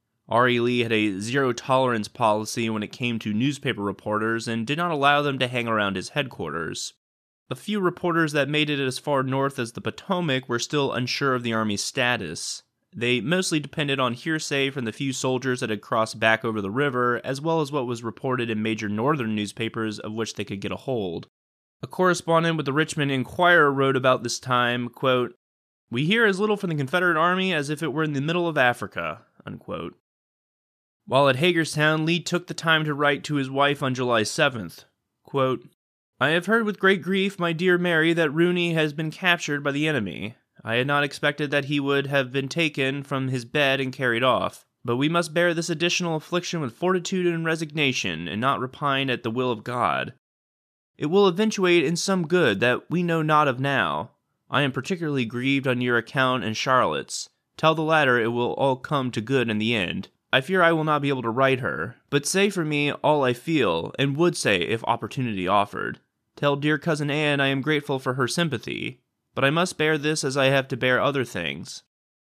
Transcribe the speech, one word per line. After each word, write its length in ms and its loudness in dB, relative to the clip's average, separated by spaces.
R 200 4
E 120 2
Lee 200 0
had 120 -2
a 260 2
zero-tolerance 880 0
policy 640 0
when 120 -2
it 100 -10
came 260 -4
to 160 -4
newspaper 480 -2
reporters 640 -2
and 180 -4
did 120 -2
not 140 -2
allow 280 2
them 200 -2
to 80 0
hang 200 -4
around 280 0
his 140 -6
headquarters. 840 -6
The 80 -8
few 240 -4
reporters 520 0
that 160 2
made 220 0
it 100 -2
as 180 -2
far 240 0
north 360 -2
as 140 -4
the 100 -12
Potomac 640 -2
were 100 0
still 340 -2
unsure 420 0
of 80 -2
the 100 -2
army's 300 0
status. 800 -4
They 260 0
mostly 400 0
depended 400 -4
on 140 0
hearsay 560 -2
from 160 -6
the 60 -4
few 200 -4
soldiers 480 -2
that 80 -2
had 140 -4
crossed 360 -2
back 280 2
over 160 -2
the 80 -4
river, 520 0
as 200 -6
well 180 0
as 100 -4
what 160 -4
was 160 -6
reported 460 -4
in 140 -2
major 260 -2
northern 460 0
newspapers 640 -4
of 160 -10
which 200 -4
they 100 -6
could 160 -8
get 120 -6
a 40 -6
hold. 500 -6
A 40 -8
correspondent 720 0
with 80 -2
the 80 -2
Richmond 380 0
Enquirer 600 4
wrote 260 4
about 260 4
this 160 -4
time, 500 0
quote, 460 0
"We 160 0
hear 180 4
as 160 2
little 160 0
from 140 -4
the 60 -2
Confederate 420 0
Army 340 2
as 160 -2
if 140 -6
it 100 -2
were 120 -2
in 100 -2
the 80 -2
middle 260 0
of 80 -4
Africa," 680 0
unquote. 540 -10
While 240 4
at 80 4
Hagerstown, 720 2
Lee 140 0
took 260 -4
the 80 -10
time 300 0
to 100 -2
write 300 0
to 100 -4
his 160 0
wife 320 2
on 100 0
July 300 2
seventh, 640 -2
quote, 440 -2
"I 80 2
have 180 0
heard 180 2
with 140 -4
great 240 4
grief, 380 -2
my 120 0
dear 240 2
Mary, 360 2
that 180 2
Rooney 440 2
has 180 2
been 180 -6
captured 540 -2
by 80 0
the 160 0
enemy. 480 -4
I 140 -4
had 100 0
not 160 2
expected 480 -2
that 140 0
he 160 -2
would 260 2
have 240 0
been 180 -4
taken 540 -2
from 240 -4
his 180 -4
bed 360 0
and 120 -4
carried 300 0
off, 420 0
but 140 0
we 100 2
must 260 0
bear 180 2
this 160 -4
additional 460 -2
affliction 460 -4
with 160 -6
fortitude 500 0
and 180 0
resignation, 840 -2
and 120 -4
not 200 0
repine 500 -2
at 140 -4
the 80 -4
will 180 0
of 140 -4
God. 500 0
It 100 -4
will 200 6
eventuate 580 4
in 120 0
some 320 0
good 320 4
that 280 2
we 140 0
know 200 0
not 260 4
of 100 0
now. 540 0
I 140 2
am 80 0
particularly 540 -2
grieved 420 -2
on 140 0
your 160 2
account 480 0
and 120 -4
Charlotte's. 720 0
Tell 180 4
the 80 -2
latter 380 4
it 80 2
will 240 0
all 240 0
come 340 -4
to 100 -4
good 300 0
in 80 0
the 160 0
end. 340 -2
I 80 4
fear 220 0
I 100 6
will 120 0
not 180 0
be 60 0
able 140 -2
to 80 -2
write 300 2
her, 360 -4
but 160 0
say 220 2
for 160 -2
me 280 0
all 320 2
I 80 4
feel, 640 0
and 180 0
would 200 4
say 240 2
if 240 -2
opportunity 640 -2
offered. 500 0
Tell 220 0
dear 220 2
cousin 320 -2
Anne 300 0
I 80 2
am 120 0
grateful 380 -2
for 160 -4
her 120 0
sympathy, 760 -4
but 100 -2
I 60 4
must 260 0
bear 220 2
this 260 -2
as 100 -2
I 120 4
have 220 2
to 100 -6
bear 200 2
other 280 0
things. 560 -8